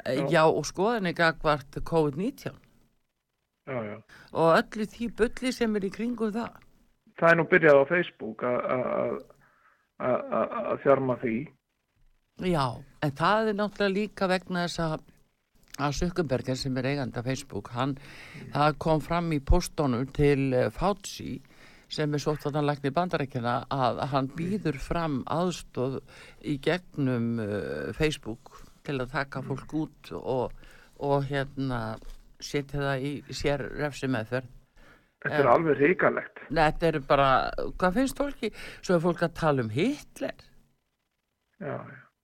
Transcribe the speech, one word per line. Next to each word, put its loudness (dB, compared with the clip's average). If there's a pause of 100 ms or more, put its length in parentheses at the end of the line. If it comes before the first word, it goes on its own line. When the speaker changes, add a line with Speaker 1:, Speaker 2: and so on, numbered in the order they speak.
Speaker 1:
Eh, -2
Speaker 2:
já. 0
Speaker 1:
já, 6
og 4
skoðanir 0
gagnvart 0
covid 0
nítján. -6 (1080)
Speaker 2:
Já, -6
já. -8 (340)
Speaker 1:
Og 4
öllu 2
því -8
bulli -2
sem 0
er -2
í -4
kringum -4
það. -8 (600)
Speaker 2:
Það 8
er 8
nú 4
byrjað 8
á 6
Facebook -4
að, 0
að, 0
að, 0 (840)
að, 2 (100)
að, 0
að -4
þjarma 4
því. -4 (1040)
Speaker 1:
Já, 2 (340)
en -2
það 2
er 0
náttúrulega 0
líka -2
vegna 0
þess -4
að, -2 (760)
að -2
Zuckerberg, -2
sem -2
er -2
eigandi -2
af -6
Facebook, -6
hann, -2 (500)
það 2
kom 2
fram -2
í 0
póstunum 2
til, 4
eh, 4
Fauci, -4 (460)
sem -2
er 0
sóttvarnalæknir -2
Bandaríkjanna, -2 (100)
að 0
hann 0
býður -4
fram -2
aðstoð -2 (420)
í -4
gegnum, 0
eh, -4
Facebook -4 (200)
til -4
að -6
taka -4
fólk -6
út -6
og, -2 (420)
og, 0
hérna, -4 (380)
setja -6
það -2
í -4 (180)
sér -2
refsimeðferð. -4 (760)
Speaker 2:
Þetta -4
er 4
Speaker 1:
Eh, 8
Speaker 2:
alveg 4
hrikalegt. 2 (100)
Speaker 1:
Nei, 4
þetta 0
er 0
bara, 4 (400)
hvað 0
finnst 0
fólki? -4 (240)
Svo 0
er 6
fólk 0
að 0
tala 2
um -4
Hitler. -2 (1200)
Speaker 2:
Já, -8
já. -12 (280)